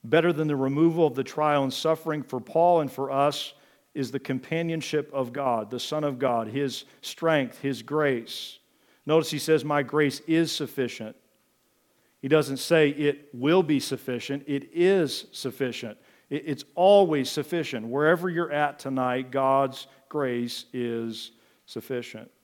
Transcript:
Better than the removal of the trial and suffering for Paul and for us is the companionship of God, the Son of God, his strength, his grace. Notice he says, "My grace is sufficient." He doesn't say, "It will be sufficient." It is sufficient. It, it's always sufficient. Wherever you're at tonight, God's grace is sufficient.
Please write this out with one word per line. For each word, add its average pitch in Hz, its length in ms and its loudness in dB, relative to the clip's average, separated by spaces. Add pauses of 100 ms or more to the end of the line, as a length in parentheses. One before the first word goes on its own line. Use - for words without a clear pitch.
Better 160 280 4
than 156 160 -2
the 147 80 0
removal 156 520 2
of 127 80 -2
the 135 80 -2
trial 147 400 2
and 131 100 -2
suffering 160 500 -2
for 127 160 -6
Paul 170 420 2
and 135 100 -4
for 139 200 -6
us 139 420 0 (400)
is 131 180 -4
the 135 80 -4
companionship 156 960 -4
of 127 200 -4
God, 120 360 -2
the 120 100 -6
Son 151 240 -4
of 139 160 -4
God, 117 280 0
his 131 380 -4 (160)
strength, 151 580 0
his 131 220 -4
grace. 135 800 -2 (460)
Notice 156 260 4
he 151 80 -4
says, 156 260 2
"My 147 180 0
grace 147 380 0
is 160 300 0
sufficient." 120 640 -6 (1040)
He 139 60 -6
doesn't 139 300 4
say, 156 320 4
"It 143 440 -2
will 151 300 4
be 147 160 2
sufficient." 135 680 -6
It 139 240 -4
is 175 600 2
sufficient. 120 680 -8 (320)
It, 143 160 -4
it's 143 180 -6 (120)
always 175 540 6
sufficient. 135 580 -4
Wherever 156 420 2
you're 165 220 -4
at 147 260 0
tonight, 127 540 -4
God's 135 560 0 (200)
grace 120 640 -4
is 117 600 -6 (340)
sufficient. 117 640 -10 (140)